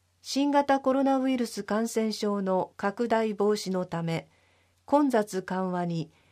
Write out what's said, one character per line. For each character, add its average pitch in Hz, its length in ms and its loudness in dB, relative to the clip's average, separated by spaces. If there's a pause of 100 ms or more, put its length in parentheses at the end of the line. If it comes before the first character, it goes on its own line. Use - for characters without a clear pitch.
(200)
新 285 300 0
型 285 300 4
コ 262 120 2
ロ 269 100 2
ナ 269 160 2
ウ 262 120 0
イ 262 80 2
ル 233 80 0
ス 202 180 -10
感 220 240 0
染 220 240 -2
症 202 300 -2
の 190 340 0
拡 233 320 -2
大 226 240 0
防 208 240 2
止 196 140 -6
の 185 160 -2
た 170 160 -6
め、 165 260 -4 (560)
混 285 240 4
雑 214 320 0
緩 185 320 -4
和 175 140 -2
に 170 260 -4 (200)